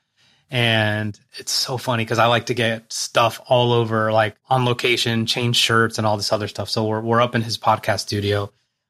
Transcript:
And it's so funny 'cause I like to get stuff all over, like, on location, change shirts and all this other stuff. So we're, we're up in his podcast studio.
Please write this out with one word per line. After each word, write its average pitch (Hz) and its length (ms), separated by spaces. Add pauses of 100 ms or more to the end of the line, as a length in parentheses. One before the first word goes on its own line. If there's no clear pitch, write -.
(500)
And 107 680 (200)
it's 101 140
so - 260
funny 113 280
'cause 113 120
I 113 80
like 117 200
to 127 80
get 113 380
stuff - 540
all 123 260
over, 110 400
like, 110 240 (120)
on 131 160
location, 120 640
change 120 300
shirts 113 420
and 110 80
all 107 100
this 104 160
other 104 160
stuff. 101 220
So 113 140
we're, 110 160
we're 113 220
up 120 120
in 117 80
his 113 160
podcast 107 420
studio. 101 500 (400)